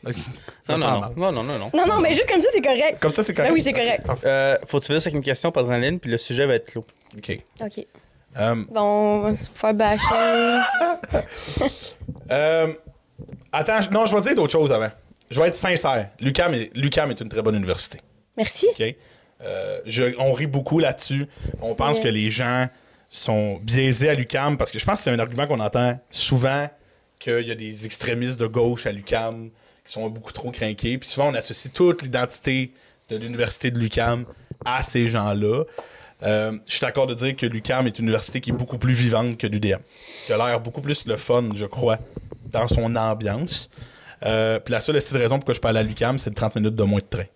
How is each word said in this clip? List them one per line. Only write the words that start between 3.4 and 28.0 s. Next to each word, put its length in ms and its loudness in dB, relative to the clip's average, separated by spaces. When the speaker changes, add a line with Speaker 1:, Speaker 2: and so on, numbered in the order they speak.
Speaker 3:
Ben 40 4
oui, 60 4
c'est 120 2
Speaker 1:
Ok, 40 0
Speaker 3:
correct. 300 0
Speaker 1:
parfait. 220 -2
Speaker 2:
Euh, 380 4
faut 140 -2
que 60 -6
tu 80 -8
finisses 140 2
avec 80 -2
une 80 -2
question, 280 0
pas 100 0
de 120 2
ligne, 260 0
puis 100 -8
le 80 0
sujet 280 0
va 100 4
être 160 -2
clos. 140 -8
Speaker 1:
OK. 200 -8
Speaker 3:
OK. 260 -10
Speaker 1:
Euh, 180 2
Speaker 3:
Bon, 100 -2
on 380 2
va 160 0
se 180 -10
faire 200 0
bâcher. 880 2
Speaker 1:
<laughs> 80 2
euh, 360 2
attends, 300 2
je, 80 -2
non, 160 4
je 100 2
vais 60 4
dire 140 2
d'autres 180 2
choses 180 4
avant. 180 2
Je 120 -2
vais 80 6
être 60 -2
sincère. 540 0
lucam 320 2
est, 240 -4
lucam 340 0
est 80 -6
une 100 -10
très 120 -2
bonne 140 4
université. 440 -2
Speaker 3:
Merci. 340 2
Speaker 1:
Ok. 240 -2
Euh, 440 -6
je, 340 0
on 140 4
rit 140 -2
beaucoup 320 0
là-dessus. 480 0
On 140 -4
pense 220 2
Speaker 3:
Ouais. 60 0
Speaker 1:
que 60 2
les 200 0
gens 380 0
sont 540 -2
biaisés 460 2
à 40 4
lucam 440 0
parce 120 -2
que 100 -8
je 60 -2
pense 140 2
que 60 -6
c'est 60 2
un 80 2
argument 280 -2
qu'on 140 0
entend 360 2
souvent, 600 0
qu'il 280 0
y 40 -6
a 40 -4
des 300 -10
extrémistes 540 -4